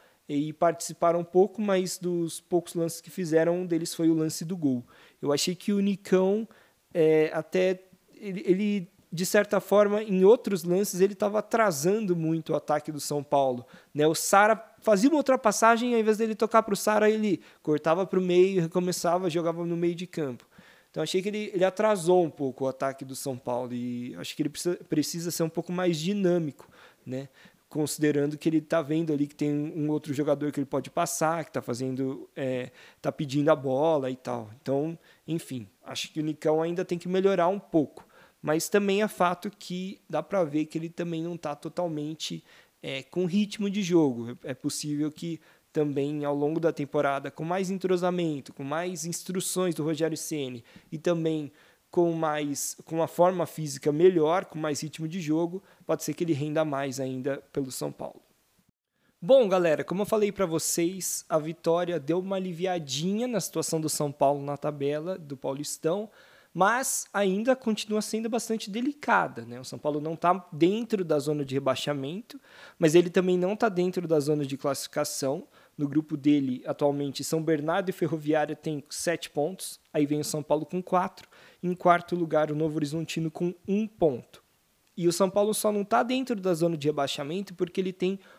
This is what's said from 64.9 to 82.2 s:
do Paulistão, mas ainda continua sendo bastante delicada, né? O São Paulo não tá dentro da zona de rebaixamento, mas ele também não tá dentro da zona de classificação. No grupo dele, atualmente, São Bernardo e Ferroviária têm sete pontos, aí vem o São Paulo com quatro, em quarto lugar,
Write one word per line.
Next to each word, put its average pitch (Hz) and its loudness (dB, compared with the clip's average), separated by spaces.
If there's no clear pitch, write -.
do 143 -14
Paulistão, 156 -4
mas 226 0
ainda 208 2
continua 214 -2
sendo 226 -4
bastante 220 -4
delicada, 190 0
né? 120 -14
O 131 -14
São 135 -12
Paulo 147 -2
não 160 -6
tá 180 0
dentro 190 0
da 156 2
zona 147 -2
de 131 -8
rebaixamento, 139 -4
mas 160 4
ele 175 8
também 180 2
não 180 0
tá 233 2
dentro 180 -2
da 160 4
zona 147 0
de 135 -6
classificação. 147 -4
No 143 -4
grupo 151 -2
dele, 139 2
atualmente, 143 -2
São 160 -2
Bernardo 160 0
e 185 -4
Ferroviária 151 -2
têm 147 -8
sete - -6
pontos, - -6
aí 151 2
vem 147 -2
o 147 -4
São 151 -6
Paulo 151 0
com 180 -6
quatro, - -2
em 180 0
quarto 175 2
lugar, 156 0